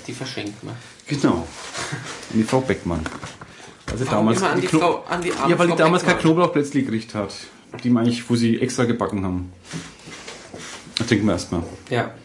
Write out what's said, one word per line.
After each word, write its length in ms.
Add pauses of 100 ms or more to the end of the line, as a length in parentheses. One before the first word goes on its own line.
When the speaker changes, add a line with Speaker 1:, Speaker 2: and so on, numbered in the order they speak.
Speaker 1:
die 60
verschenkt 520
man. 100 (320)
Speaker 2:
Genau. 280
<laughs> 120 (840)
An 20
die 100
Frau 160
Beckmann. 460 (840)
Also 180
Speaker 1:
Warum 180
Speaker 2:
damals 140
Speaker 1:
immer 100
an 100
Speaker 2:
die 80
Speaker 1:
die 0
Speaker 2:
Kno- 120
Speaker 1:
Frau, 280
an 140
die 100
arme 200
Speaker 2:
Ja, 80
weil 80
die 60
Speaker 1:
Frau 40
Speaker 2:
damals 260
kein 140
Speaker 1:
Beckmann? 180
Speaker 2:
Knoblauch 180
plötzlich 320
gekriegt 300
hat. 180 (500)
Die 60
man 140
eigentlich, 260
wo 60
sie 260
extra 240
gebacken 400
haben. 260 (1500)
Das 100
trinken 180
wir 80
erstmal. 300 (260)
Speaker 1:
Ja, 200 (160)